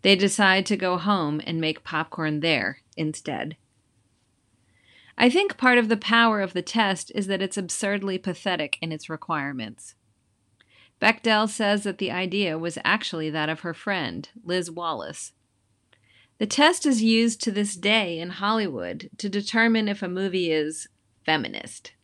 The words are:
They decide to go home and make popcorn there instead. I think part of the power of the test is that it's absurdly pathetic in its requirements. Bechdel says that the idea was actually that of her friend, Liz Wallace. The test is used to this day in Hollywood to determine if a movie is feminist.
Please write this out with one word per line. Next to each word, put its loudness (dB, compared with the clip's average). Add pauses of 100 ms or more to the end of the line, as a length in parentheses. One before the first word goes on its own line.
They 8
decide 4
to 0
go 0
home 0
and -2
make -2
popcorn -4
there 0 (160)
instead. -6 (1600)
I 6
think 2
part 6
of 2
the 2
power 4
of -4
the -2
test 0
is -2
that -2
it's -4
absurdly -4
pathetic -4
in -6
its -10
requirements. -6 (1040)
Bechdel 4
says 0
that -4
the -4
idea -2
was -6
actually 0
that -2
of -4
her -6
friend, -6 (160)
Liz -2
Wallace. -8 (1040)
The -2
test 4
is 2
used 4
to -2
this -2
day 0
in -8
Hollywood -4
to -4
determine 2
if -4
a -4
movie -2
is -2 (340)
feminist. -4 (120)